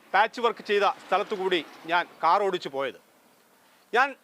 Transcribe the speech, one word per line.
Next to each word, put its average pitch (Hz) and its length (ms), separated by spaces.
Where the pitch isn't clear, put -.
പാച്ച് 220 260
വർക്ക് - 240
ചെയ്ത 202 180
സ്ഥലത്തു 196 520
കൂടി 180 300
ഞാൻ 170 200
കാർ 175 200
ഓടിച്ചു 185 260
പോയത്. 135 320
ഞാൻ 262 300